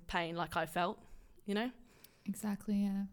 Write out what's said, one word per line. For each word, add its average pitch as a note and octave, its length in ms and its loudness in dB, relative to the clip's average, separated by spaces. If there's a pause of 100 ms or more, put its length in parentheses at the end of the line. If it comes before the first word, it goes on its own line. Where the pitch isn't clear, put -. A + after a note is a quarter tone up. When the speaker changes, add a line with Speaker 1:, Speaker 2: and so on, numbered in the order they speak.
Speaker 1:
pain E3+ 300 0
like E3 180 -2
I E3 100 4
felt, F3+ 340 0 (460)
you G3+ 80 0
know? A3+ 160 2 (560)
Speaker 2:
Exactly, G#3 500 -2
yeah. G3+ 380 2